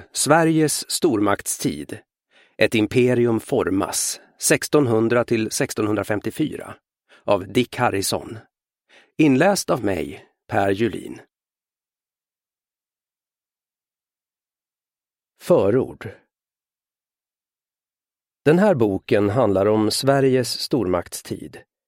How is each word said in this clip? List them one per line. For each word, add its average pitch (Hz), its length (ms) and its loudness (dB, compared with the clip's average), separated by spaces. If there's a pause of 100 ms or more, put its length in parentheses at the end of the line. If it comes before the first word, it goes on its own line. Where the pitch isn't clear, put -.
(120)
Sveriges 156 760 2
stormaktstid. 101 1080 -2 (580)
Ett - 180 0
imperium 120 640 2
formas, 95 800 -2 (180)
sextonhundra 120 840 2
till 110 260 -2
sextonhundrafemtiofyra, 107 1200 -4 (500)
av 98 280 -2
Dick 123 240 0
Harrison. 110 640 -4 (760)
Inläst 156 540 4
av 104 140 -2
mig, 92 400 -4 (240)
Per 101 220 0
Julin. 98 500 -4 (4000)
Förord. 117 680 0 (2250)
Den 160 140 6
här 202 160 4
boken 104 560 2
handlar 101 360 2
om 107 240 2
Sveriges 131 680 0
stormaktstid. - 1000 -6 (300)